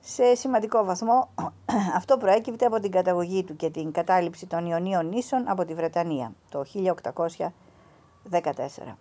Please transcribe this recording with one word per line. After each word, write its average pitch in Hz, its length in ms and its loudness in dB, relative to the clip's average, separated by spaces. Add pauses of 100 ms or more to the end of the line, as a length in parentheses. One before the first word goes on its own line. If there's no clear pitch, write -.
Σε 247 320 4
σημαντικό 226 480 0
βαθμό, 226 460 2 (300)
<clears throat> 202 380 0
αυτό 254 200 2
προέκυπτε 220 480 2
από 226 140 2
την 196 120 -2
καταγωγή 185 520 2
του 160 120 -8
και 160 140 -2
την 160 220 -6
κατάληψη 175 540 0
των 170 200 -4
Ιωνίων 170 420 -2
νήσων 247 400 -2
από 185 180 0
τη 165 80 -10
Βρετανία, 160 600 -2 (160)
το 143 140 -6
χίλια 185 280 -2
οκτακόσια 165 640 -4 (720)
δεκατέσσερα. 165 760 -4